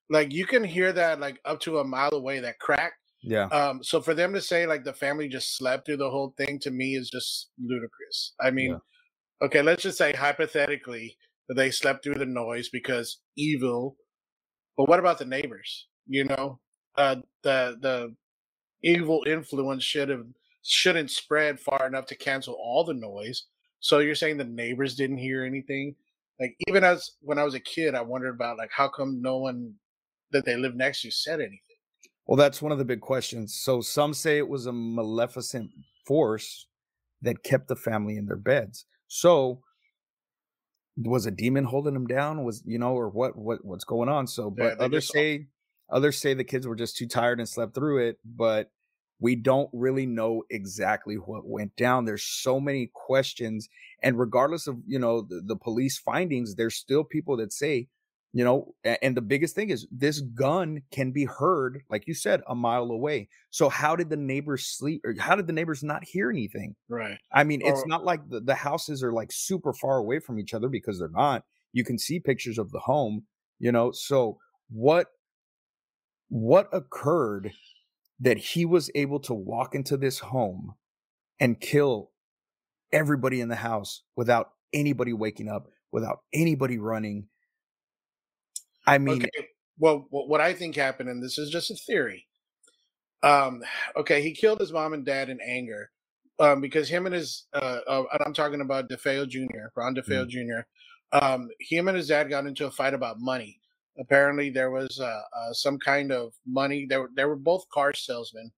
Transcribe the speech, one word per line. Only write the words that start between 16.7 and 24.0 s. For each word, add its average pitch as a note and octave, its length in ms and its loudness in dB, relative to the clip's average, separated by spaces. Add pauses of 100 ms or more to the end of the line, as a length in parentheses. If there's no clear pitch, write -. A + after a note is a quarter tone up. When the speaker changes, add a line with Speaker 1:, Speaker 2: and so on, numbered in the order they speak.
Speaker 1:
uh, C#3 200 4 (260)
the, B2+ 380 2
the B2 340 -2 (680)
evil E3 420 4
influence C#3 560 -2
should C#3+ 260 -2
have, B2 180 -4 (360)
shouldn't E3 480 2
spread D3+ 480 0
far C3+ 280 0
enough C3 200 -4
to - 80 -12
cancel C3 400 -4
all B2+ 300 0
the E3 100 -2
noise. A2 500 -8 (360)
So - 180 6
you're D3 160 4